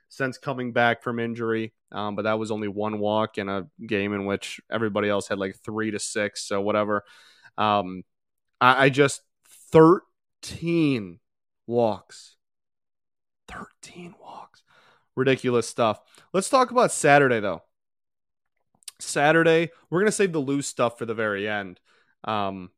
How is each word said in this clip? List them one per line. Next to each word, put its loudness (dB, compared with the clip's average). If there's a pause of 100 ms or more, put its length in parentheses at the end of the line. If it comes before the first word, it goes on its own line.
since -8
coming -8
back 2
from -6
injury, -4 (200)
um, -8
but -12
that -2
was -6
only -6
one -6
walk -2
in -6
a -6 (180)
game -2
in -4
which -6 (120)
everybody -2
else -2
had, -4
like, -6
three -6
to -8
six, -6
so -4
whatever. -2 (520)
Um, 0 (580)
I, 6
I 6
just, 2 (500)
thirteen 2 (480)
walks. -4 (1120)
Thirteen -18
walks. -20 (540)
Ridiculous 2
stuff. 0 (320)
Let's 0
talk 4
about 2
Saturday, 4
though. -6 (1400)
Saturday, 4 (200)
we're 0
gonna 2
save 0
the -2
loose -2
stuff -2
for -8
the -4
very -2
end. -8 (420)
Um, -6